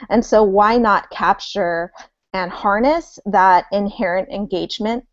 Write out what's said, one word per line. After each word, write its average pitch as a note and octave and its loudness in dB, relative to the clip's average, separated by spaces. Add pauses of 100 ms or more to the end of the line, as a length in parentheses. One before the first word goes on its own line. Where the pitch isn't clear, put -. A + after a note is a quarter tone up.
And A3+ 0
so A3 4
why G#3 4
not A3 2
capture F3 -4 (400)
and F#3 -6
harness A#3+ -2
that F#3 4
inherent G3 -4
engagement G3+ -6